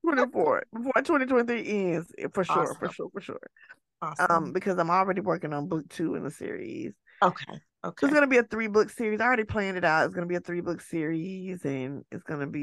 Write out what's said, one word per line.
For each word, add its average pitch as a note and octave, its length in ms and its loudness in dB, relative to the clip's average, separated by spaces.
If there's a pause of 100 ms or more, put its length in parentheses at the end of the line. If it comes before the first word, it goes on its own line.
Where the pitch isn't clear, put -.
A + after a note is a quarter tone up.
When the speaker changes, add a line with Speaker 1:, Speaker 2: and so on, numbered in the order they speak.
Speaker 1:
Twenty-four. B3 680 2
Before A#3+ 300 0
twenty C#4 240 2
twenty-three A#3+ 400 2
ends, F3 460 0 (200)
for F#3+ 120 0
sure, E3 340 0
for - 80 -4
Speaker 2:
Awesome. F3+ 80 -6
Speaker 1:
sure, E3+ 180 -8
for - 80 -10
sure. - 200 -12 (600)
Speaker 2:
Awesome. D#3+ 300 -2
Speaker 1:
Um, D#3+ 220 2
because F#3 260 -2
I'm E3 120 0
already F#3+ 300 2
working E3+ 320 -2
on D3 140 -4
book E3 220 -4
two - 260 -4
in - 80 -6
the C#3 80 -6
series. - 640 -10 (280)
Speaker 2:
Okay, F#3 240 2 (380)
Speaker 1:
So F#3+ 60 -6
Speaker 2:
okay. A3+ 180 0
Speaker 1:
it's C#4+ 80 2
gonna C#4+ 140 6
be B3+ 100 6
a A#3+ 60 4
three-book A3 460 2
series. G#3+ 300 -2
I A3 40 2
already A#3+ 200 4
planned G3 320 -2
it F3+ 80 -2
out. D#3 220 6
It's F#3 80 -4
gonna F3 140 -2
be F3 80 0
a F3 40 0
three-book F3 400 -4
series, F3 840 -4
and C3+ 480 -4
it's F3+ 100 -10
gonna C#3+ 240 -4
be D3 160 -6